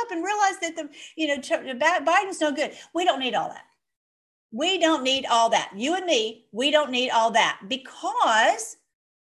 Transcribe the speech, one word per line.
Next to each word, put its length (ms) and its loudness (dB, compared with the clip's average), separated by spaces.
up 120 -6
and 120 -4
realize 380 0
that 140 -6
the, 120 -8
you 120 -2
know, 160 -2
Tr-, 360 -4
Bi-, 220 2
Biden's 400 0
no 100 2
good." 220 -4
We 100 0
don't 160 2
need 140 -4
all 140 -2
that. 160 -14
We 280 -2
don't 240 2
need 240 0
all 240 4
that. 260 0
You 180 -2
and 120 -4
me, 460 0
we 180 -2
don't 200 2
need 200 -2
all 220 2
that, 360 2
because 1080 0